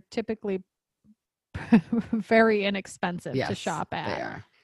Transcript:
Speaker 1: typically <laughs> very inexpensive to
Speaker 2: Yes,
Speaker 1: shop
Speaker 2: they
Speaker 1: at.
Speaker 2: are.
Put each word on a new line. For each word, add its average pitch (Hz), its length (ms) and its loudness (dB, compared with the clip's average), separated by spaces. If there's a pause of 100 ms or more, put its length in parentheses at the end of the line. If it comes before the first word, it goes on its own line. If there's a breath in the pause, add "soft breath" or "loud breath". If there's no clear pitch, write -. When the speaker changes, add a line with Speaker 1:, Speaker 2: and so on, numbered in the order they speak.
(100)
Speaker 1:
typically 208 520 -6 (920)
<laughs> - 580 2
very 226 520 4
inexpensive 180 680 -6
to 135 60 -2
Speaker 2:
Yes, - 200 -2
Speaker 1:
shop 165 320 -4
Speaker 2:
they 170 80 -6
Speaker 1:
at. 113 220 -4
Speaker 2:
are. - 240 -8 (200 soft breath)